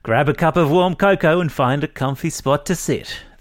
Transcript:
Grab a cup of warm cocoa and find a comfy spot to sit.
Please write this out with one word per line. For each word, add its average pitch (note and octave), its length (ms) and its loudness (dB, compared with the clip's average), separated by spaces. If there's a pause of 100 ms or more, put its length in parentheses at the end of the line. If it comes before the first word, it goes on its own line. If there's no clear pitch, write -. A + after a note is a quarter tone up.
Grab B2 260 0
a D3+ 60 0
cup D#3+ 240 0
of D#3 140 2
warm F3+ 240 2
cocoa F#3 440 2
and E3 120 -2
find C#3 320 0
a D#3 40 -4
comfy C#3 440 -4
spot C#3+ 340 -2
to - 80 -2
sit. - 460 -6 (220)